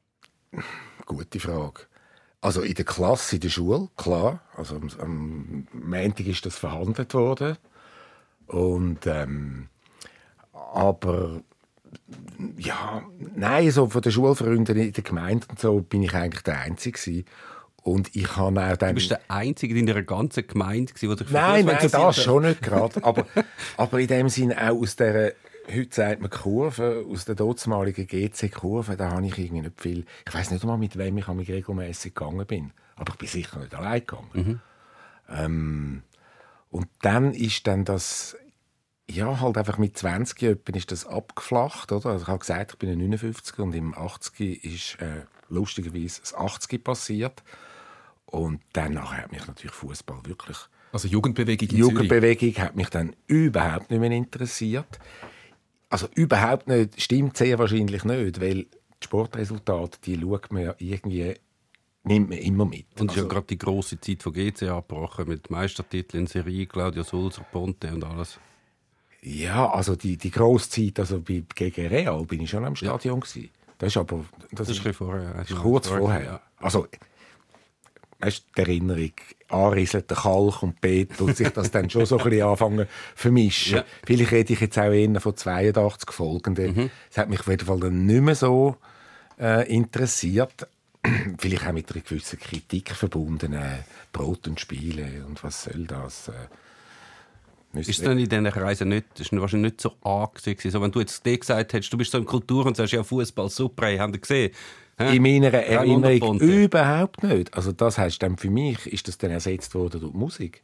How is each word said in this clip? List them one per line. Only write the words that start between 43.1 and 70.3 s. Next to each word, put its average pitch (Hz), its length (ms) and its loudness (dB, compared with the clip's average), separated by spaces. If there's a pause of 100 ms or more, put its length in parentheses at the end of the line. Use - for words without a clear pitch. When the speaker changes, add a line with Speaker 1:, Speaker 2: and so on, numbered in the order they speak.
Speaker 1:
und 90 100 -4
im 80 220 -6
achtziger - 680 -8
ist... 85 380 -12
Äh, 78 220 -8 (260)
lustigerweise 85 720 -6
das - 140 -14
achtziger - 480 -6
passiert. 117 580 -6 (840)
Und 80 360 -6 (100)
dann 76 220 -2
nachher - 300 -8
hat - 100 -14
mich 73 120 -14
natürlich - 300 -16
Fußball 69 480 -14
wirklich - 320 -12 (380)
Speaker 3:
Also 98 160 -4
Jugendbewegung 110 580 2
in 104 80 0
Speaker 1:
Jugendbewegung 117 760 6 (100)
hat 87 140 -6
mich 90 100 0
dann 82 260 -4 (140)
überhaupt 107 640 2
nicht 117 80 2
mehr 117 120 2
interessiert. 120 880 -6 (880)
Also 87 260 -4
überhaupt 127 540 4
nicht, 117 320 2
stimmt 139 340 2
sehr 123 240 4
wahrscheinlich 104 460 2
nicht, 107 340 -2
weil 95 240 0
die - 40 -14 (360)
Sportresultate, 101 1000 -4
die 90 120 -4
schaut 95 360 -4
man 92 100 -2
ja 85 140 -6
irgendwie, 92 560 -6 (720)
nimmt 104 240 6
man 87 80 -8
immer 98 260 2
mit. - 220 -4 (160)
Speaker 2:
Und 101 100 0
es - 0 -
ist 90 60 0
ja 98 60 0
Speaker 1:
Also - 40 -4
Speaker 2:
gerade 95 200 -4
die 92 100 -4
grosse 95 420 -2
Zeit 95 240 -6
von 82 80 -6
G 98 220 -2
C 95 160 -6
abgebrochen, 82 580 -6
mit 80 220 -8
Meistertitel 90 640 -6
in 87 120 -2
Serie, 92 400 -4
Claudio 87 360 -4
Sulzer, 92 480 -6
Ponte 90 420 -6
und 82 120 -6
alles. 82 340 -10 (840)
Speaker 1:
Ja, 87 500 -2
also 95 260 0
die, 90 180 -2
die 87 160 -6